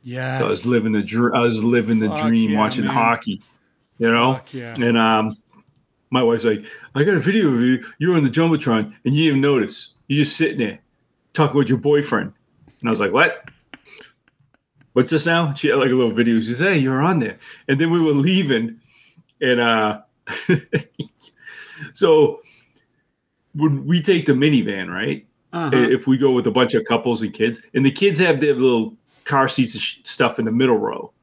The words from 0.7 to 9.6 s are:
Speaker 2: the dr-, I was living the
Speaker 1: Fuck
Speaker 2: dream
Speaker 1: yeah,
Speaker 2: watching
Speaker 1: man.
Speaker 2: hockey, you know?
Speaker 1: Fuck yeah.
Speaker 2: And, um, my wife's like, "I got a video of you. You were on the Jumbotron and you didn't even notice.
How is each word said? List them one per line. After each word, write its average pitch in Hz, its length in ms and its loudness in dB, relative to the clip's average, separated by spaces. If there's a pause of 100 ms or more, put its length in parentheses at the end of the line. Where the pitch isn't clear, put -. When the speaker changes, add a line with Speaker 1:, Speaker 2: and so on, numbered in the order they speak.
Speaker 2:
the 104 120 0
dr-, 117 320 0
I 120 60 2
was 113 220 0
living 117 360 0
the 107 100 0
Speaker 1:
Fuck 151 180 -4
Speaker 2:
dream 113 240 2
Speaker 1:
yeah, 104 60 0
Speaker 2:
watching 107 280 -2
Speaker 1:
man. - 80 -2
Speaker 2:
hockey, 113 480 -2 (580)
you 117 120 2
know? 123 240 2
Speaker 1:
Fuck - 180 -18
yeah. 117 280 -12
Speaker 2:
And, 117 160 2
um, 110 320 2 (800)
my 127 140 0
wife's 117 220 0
like, 104 200 -2 (300)
"I 139 80 0
got 196 100 2
a 165 60 0
video 196 300 2
of 120 120 0
you. 127 240 0 (140)
You 165 100 0
were 175 80 2
on 151 60 2
the 123 80 0
Jumbotron 143 540 0 (200)
and 131 100 0
you 156 100 2
didn't 143 120 2
even 135 40 2
notice. 135 520 -2 (140)